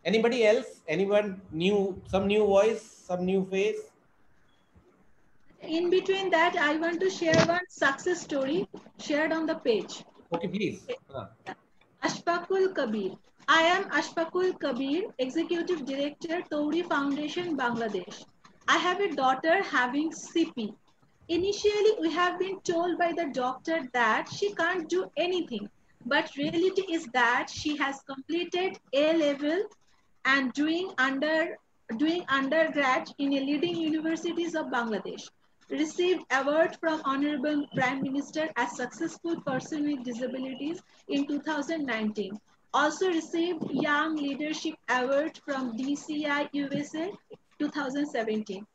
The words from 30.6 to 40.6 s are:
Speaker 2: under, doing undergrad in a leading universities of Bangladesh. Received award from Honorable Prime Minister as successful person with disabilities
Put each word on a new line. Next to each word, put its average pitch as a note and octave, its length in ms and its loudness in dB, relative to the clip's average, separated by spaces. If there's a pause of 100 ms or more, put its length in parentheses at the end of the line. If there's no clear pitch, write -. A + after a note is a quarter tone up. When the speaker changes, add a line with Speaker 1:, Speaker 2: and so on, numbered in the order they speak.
Speaker 2:
under, D4 600 2 (400)
doing D#4+ 320 0
undergrad C#4+ 800 2 (100)
in C#4 140 0
a C#4 60 2
leading D4+ 360 0
universities D#4+ 800 -2
of D4+ 120 -2
Bangladesh. A3 600 -4 (400)
Received D#4+ 640 0
award D4 480 2
from D#4 260 0
Honorable D4 680 0
Prime C4+ 280 0
Minister C#4+ 560 -4
as A#3+ 180 -2
successful D#4+ 640 -4
person C#4+ 440 -2
with C#4 180 -2
disabilities C4 800 -6 (260)